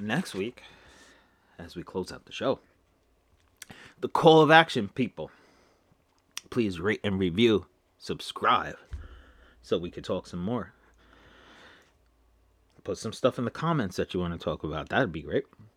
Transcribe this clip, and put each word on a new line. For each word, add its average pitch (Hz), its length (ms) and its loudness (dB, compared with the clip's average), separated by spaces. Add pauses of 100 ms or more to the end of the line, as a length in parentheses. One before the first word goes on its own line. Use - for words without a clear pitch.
next 110 320 -4
week 104 300 -6 (960)
as 87 180 -14
we 85 60 -10
close 92 280 -8
out - 140 -16
the - 80 -20
show. 123 280 -2 (1400)
The 127 80 -4
call 160 320 8
of 151 100 8
action, 156 380 6
people. - 420 -6 (1160)
Please 98 320 -2
rate 101 240 -2
and 98 140 0
review, 98 480 4 (320)
subscribe, 90 800 -2 (800)
so - 160 -2
we 87 140 -4
could - 140 -14
talk 95 220 -6
some 90 140 -10
more. 110 320 -6 (2000)
Put 95 120 -6
some 110 160 -8
stuff - 260 0
in 127 60 -4
the 117 60 -4
comments 156 460 -2
that - 180 -4
you 92 60 0
wanna 85 180 -4
talk 78 260 -6
about. 76 240 -6
That'd 110 240 0
be 80 100 -8
great. - 220 -4 (320)